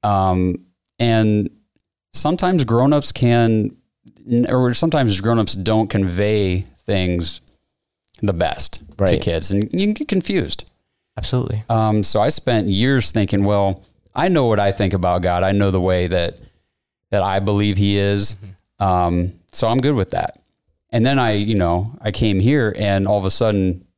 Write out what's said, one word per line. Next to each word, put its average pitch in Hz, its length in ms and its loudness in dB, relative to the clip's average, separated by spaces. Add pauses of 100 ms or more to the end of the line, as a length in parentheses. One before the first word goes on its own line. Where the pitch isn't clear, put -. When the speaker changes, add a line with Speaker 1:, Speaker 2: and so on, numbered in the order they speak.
Speaker 1:
Um, 92 580 0 (380)
and 110 520 2 (640)
sometimes 175 500 0
grown-ups 131 480 2
can, 117 640 2 (720)
or 127 240 2
sometimes 127 480 0
grown-ups 113 340 0
don't 104 340 0
convey 98 720 0 (260)
things 90 560 -2 (800)
the 101 100 0
best - 500 -4 (140)
to 98 80 -2
Speaker 2:
Right. 87 160 2
Speaker 1:
kids, 82 300 -4
and 101 220 0
you 190 140 -2
can 214 60 0
get 302 160 -8
confused. - 600 -4 (480)
Speaker 2:
Absolutely. 117 500 -4
Speaker 1:
Um, 110 340 0
so 104 200 0
I 127 80 2
spent 110 380 -2
years 117 420 0
thinking, 98 340 0
"Well, 98 380 0 (320)
I 156 140 -2
know 156 180 2
what 110 140 2
I 101 120 2
think 104 220 0
about 90 280 0
God. 87 200 0
I 95 100 0
know 101 180 2
the 92 100 0
way 90 260 2
that, 85 340 -2 (720)
that 104 120 0
I 95 180 0
believe 101 360 0
he 98 220 2
is. 101 380 0
Speaker 2:
Mm-hmm. - 480 -12
Speaker 1:
Um, 87 480 0 (200)
so - 160 -2
I'm 123 120 0
good 139 140 0
with 110 160 -2
that." - 280 -6 (520)
And 110 140 0
then 135 140 2
I, 120 140 2
you 104 220 0
know, 92 460 0
I 110 120 -4
came 101 280 0
here, 117 380 2
and 98 280 0
all 104 120 2
of 95 60 -4
a 95 60 0
sudden 95 540 0 (140)